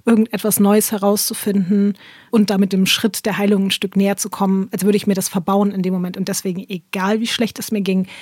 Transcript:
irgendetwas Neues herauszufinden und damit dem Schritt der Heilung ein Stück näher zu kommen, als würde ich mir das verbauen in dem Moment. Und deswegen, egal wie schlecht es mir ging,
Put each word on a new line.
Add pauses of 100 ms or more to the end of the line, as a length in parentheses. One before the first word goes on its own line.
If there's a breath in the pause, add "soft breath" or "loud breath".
irgendetwas
Neues
herauszufinden (380 loud breath)
und
damit
dem
Schritt
der
Heilung
ein
Stück
näher
zu
kommen,
als
würde
ich
mir
das
verbauen
in
dem
Moment.
Und
deswegen,
egal
wie
schlecht
es
mir
ging, (160 loud breath)